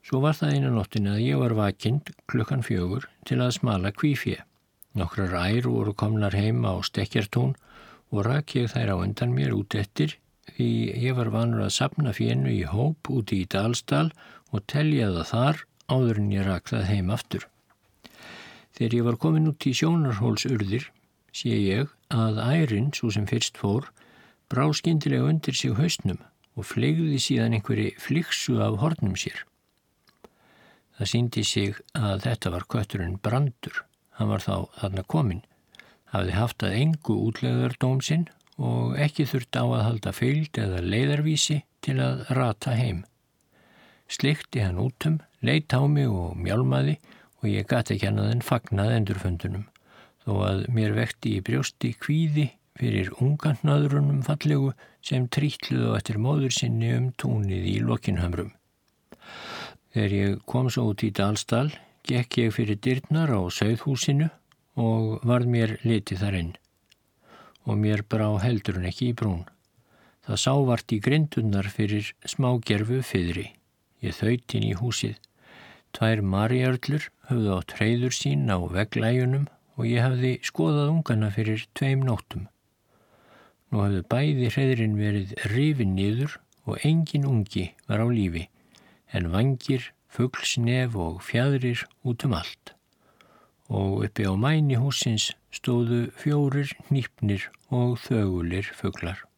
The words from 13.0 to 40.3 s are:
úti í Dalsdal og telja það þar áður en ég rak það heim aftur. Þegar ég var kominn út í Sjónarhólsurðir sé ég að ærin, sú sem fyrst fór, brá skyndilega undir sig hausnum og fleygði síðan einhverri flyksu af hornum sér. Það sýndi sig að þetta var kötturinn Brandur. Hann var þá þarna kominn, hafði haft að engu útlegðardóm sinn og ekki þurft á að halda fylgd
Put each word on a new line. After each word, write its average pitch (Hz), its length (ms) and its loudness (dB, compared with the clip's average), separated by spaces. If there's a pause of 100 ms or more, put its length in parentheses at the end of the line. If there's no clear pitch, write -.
úti 110 320 0
í 92 60 -4
Dalsdal 139 640 0 (400)
og - 180 -4
telja 143 460 2
það 82 160 -4
þar 135 320 2 (240)
áður 120 320 2
en 101 160 2
ég 98 100 0
rak 92 240 -2
það 107 220 0
heim 95 240 2
aftur. - 320 -8 (1300)
Þegar 117 240 0
ég 117 100 2
var 117 140 0
kominn 156 260 4
út - 160 -4
í 135 140 2
Sjónarhólsurðir 123 1120 0 (460)
sé 113 220 -2
ég 104 340 2 (220)
að 110 300 2
ærin, 135 520 2
sú 117 200 -2
sem 104 160 0
fyrst - 280 -2
fór, 107 300 0 (640)
brá 127 240 2
skyndilega 143 560 2
undir 151 260 0
sig 123 220 0
hausnum 143 420 0 (340)
og 101 140 -10
fleygði 151 540 0
síðan 117 340 2
einhverri 107 420 -2
flyksu - 640 -2
af 107 200 0
hornum 117 360 0
sér. - 240 -8 (1500)
Það - 160 -4
sýndi 120 360 0
sig 101 320 -2 (160)
að 101 340 -2
þetta 95 260 -2
var 87 160 -8
kötturinn 95 480 -2
Brandur. 123 640 -2 (320)
Hann 107 160 0
var 104 120 -2
þá 95 360 -4
þarna 95 320 -4
kominn, 110 320 0 (720)
hafði 92 220 0
haft 113 260 0
að 98 160 0
engu 147 380 2 (100)
útlegðardóm 127 760 0
sinn 160 260 0 (340)
og 120 400 0
ekki 147 240 0
þurft 127 320 -4
á 123 60 2
að 120 240 2
halda 107 260 -2
fylgd 143 480 0